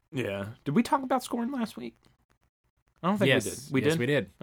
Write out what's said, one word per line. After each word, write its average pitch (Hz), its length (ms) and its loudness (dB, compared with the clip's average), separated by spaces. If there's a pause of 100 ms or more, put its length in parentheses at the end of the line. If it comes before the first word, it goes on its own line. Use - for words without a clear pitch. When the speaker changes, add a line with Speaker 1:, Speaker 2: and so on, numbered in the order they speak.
(120)
Speaker 1:
yeah. 101 340 -4 (200)
Did 143 100 0
we 226 80 6
talk 269 200 0
about 254 200 -2
Scorn 240 280 -4
last 240 260 -6
week? 233 180 -12 (1080)
I 165 40 0
don't 208 100 2
think 202 120 4
Speaker 2:
Yes. 120 160 4
Speaker 1:
we - 60 -4
did. - 220 -10
We 131 80 4
Speaker 2:
Yes, 151 120 4
Speaker 1:
did? 165 60 0
Speaker 2:
we 120 80 0
did. 147 220 2 (140)